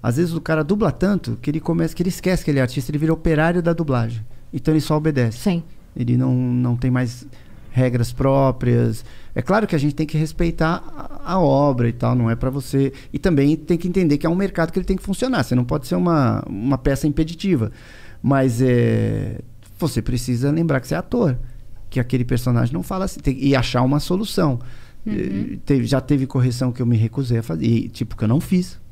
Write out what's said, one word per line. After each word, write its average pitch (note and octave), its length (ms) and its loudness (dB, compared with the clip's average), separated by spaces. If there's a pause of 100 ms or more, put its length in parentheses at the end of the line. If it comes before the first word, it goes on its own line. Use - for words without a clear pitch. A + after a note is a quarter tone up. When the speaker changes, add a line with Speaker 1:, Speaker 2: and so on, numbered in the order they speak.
Speaker 1:
Às B2 140 0
vezes E3+ 180 0
o E3 60 -2
cara D#3 240 0
dubla G3 260 2
tanto F3 520 0
que D3 100 -2
ele D#3 80 -2
começa, E3 340 0
que - 80 -4
ele F3+ 80 2
esquece F3+ 360 0
que - 40 0
ele C#3 100 2
é - 20 4
artista, B2 300 -2
ele D3 60 -2
vira D#3+ 140 2
operário D#3+ 500 2
da E3+ 120 2
dublagem. A#2+ 520 -2 (280)
Então D#3 200 0
ele D#3 60 4
só D3+ 160 0
obedece. C3+ 440 2
Speaker 2:
Sim. E3+ 240 0 (340)
Speaker 1:
Ele A#2+ 180 2
não, C3 180 2
não B2 440 2
tem B2+ 120 0
mais B2 380 -2 (440)
regras A#2+ 420 2
próprias. B2+ 920 2 (300)
É - 80 -2
claro G3+ 260 2
que - 80 0
a - 20 2
gente C#3+ 160 0
tem D#3 140 -2
que D#3 100 -4
respeitar D#3+ 640 0 (440)
a, E3+ 80 -4
a F#3+ 60 2
obra C#3 500 4
e - 20 0
tal, A#2+ 240 0
não A#2 160 2
é A#2 60 0
pra B2+ 120 -2
você. C3+ 440 0 (180)
E C#3 80 -6
também D3+ 380 4
tem E3 200 0
que - 80 -4
entender F3 320 2
que D#3 80 -2
é E3 40 2
um E3+ 60 0
mercado F#3 360 0
que G3 80 0
ele F#3 60 -4
tem F#3+ 100 0
que - 80 -6
funcionar. G#3 400 0
Você - 120 0
não B2 100 2
pode C#3+ 220 -4
ser F3 80 -2
uma, D3+ 520 2
uma A#2 300 -2
peça C#3 280 0
impeditiva. D#3+ 640 0 (540)
Mas C3 380 2
é, A2+ 800 2 (380)
você C3+ 240 -2
precisa B2 500 0
lembrar D#3 280 2
que - 80 -8
você - 80 -2
é E3+ 40 -2
ator, F#3 380 0 (520)
que - 100 -2
aquele B2 240 0
personagem A#2+ 500 2
não F3+ 80 -2
fala F#3 220 -4
assim, - 160 -6
tem, C3+ 240 -2
e C#3 140 4
achar B2 240 2
uma C3+ 180 2
solução. E3+ 600 0 (460)
Speaker 3:
Uhum. G#3+ 80 -4
Speaker 1:
E, G3 520 -4
teve, C3 200 2
já B2+ 160 2
teve C3+ 240 2
correção B2+ 460 0
que B2+ 100 -6
eu B2 40 0
me A#2 120 4
recusei A#2 400 0
a A2+ 60 -2
fazer, A#2 200 -4
e, A#2 260 2
tipo, - 280 -6
que - 60 -2
eu G#2+ 40 2
não A#2+ 120 4
fiz. - 400 -2 (120)